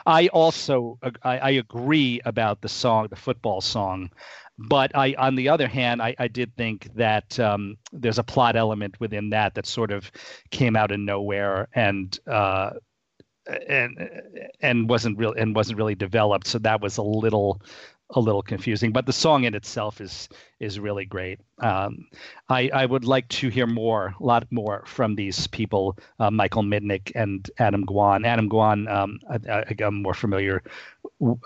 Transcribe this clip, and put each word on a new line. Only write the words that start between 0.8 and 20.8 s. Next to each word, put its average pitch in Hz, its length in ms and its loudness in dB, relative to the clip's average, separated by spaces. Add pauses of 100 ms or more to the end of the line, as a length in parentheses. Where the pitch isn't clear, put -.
ag-, 120 200 -8
I, 127 160 0
I 135 120 0
agree 127 760 0
about 110 340 0
the - 80 -8
song, 110 400 2
the - 80 -14
football 104 460 -4
song. 95 480 -4 (480)
But 135 360 2
I, 135 220 2
on 131 180 2
the 131 140 0
other 151 180 4
hand, 120 360 -2
I, 117 160 -2
I 123 100 -2
did 120 280 -6
think 110 380 -6
that, 110 460 0
um, 104 380 0 (140)
there's 117 260 -2
a 120 40 0
plot 120 320 2
element 107 460 -2
within 107 300 -4
that 107 240 2
that 101 100 -6
sort 113 260 -4
of 101 220 -8 (380)
came 117 260 2
out 107 160 4
of 104 80 -2
nowhere 101 760 -2
and, 98 520 0
uh, 98 460 0 (920)
and, 120 440 -4 (500)
and 120 300 2
wasn't 113 260 2
real, 110 160 0
and 110 240 0
wasn't 107 220 0
really 107 160 0
developed. 101 520 2
So - 120 -4
that 110 240 2
was 98 160 -4
a 117 40 -2
little, 104 600 0 (520)
a 135 60 4
little 107 220 2
confusing. 107 500 -2
But 123 140 0
the 131 60 -2
song 147 320 4
in 113 100 0
itself 104 460 -8
is, - 280 -14 (300)
is 104 220 -8